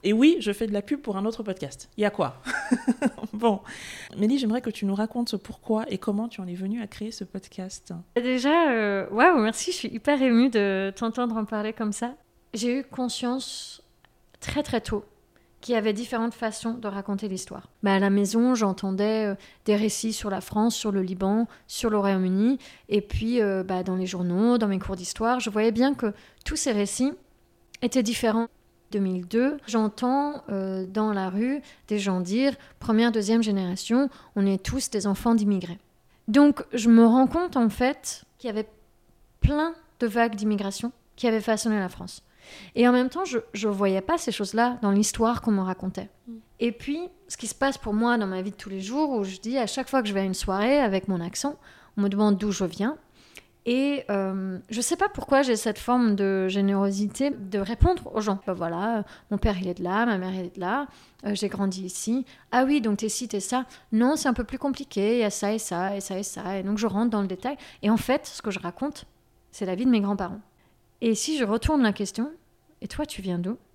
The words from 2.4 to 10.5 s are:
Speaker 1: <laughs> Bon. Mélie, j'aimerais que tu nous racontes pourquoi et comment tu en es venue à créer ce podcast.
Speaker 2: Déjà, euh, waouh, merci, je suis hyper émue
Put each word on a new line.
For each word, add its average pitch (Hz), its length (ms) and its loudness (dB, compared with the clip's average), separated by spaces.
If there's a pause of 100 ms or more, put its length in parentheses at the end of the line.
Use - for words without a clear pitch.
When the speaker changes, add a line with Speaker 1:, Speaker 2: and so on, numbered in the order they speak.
Speaker 1:
<laughs> - 80 -6 (800)
Bon. 214 280 0 (560)
Mélie, 226 220 2
j'aimerais 240 240 0
que 240 80 -4
tu 202 160 -6
nous 196 80 0
racontes 220 420 -4
pourquoi - 540 -4
et 190 80 -4
comment 214 300 -2
tu - 120 -12
en 185 60 -8
es 175 80 -8
venue 190 260 -4
à 208 60 -8
créer 214 240 -10
ce 208 140 -12
podcast. - 680 -14 (220)
Speaker 2:
Déjà, 254 560 4
euh, 208 400 2
waouh, 285 300 6
merci, 226 320 0
je - 40 -4
suis - 120 -6
hyper 269 340 0
émue 247 280 6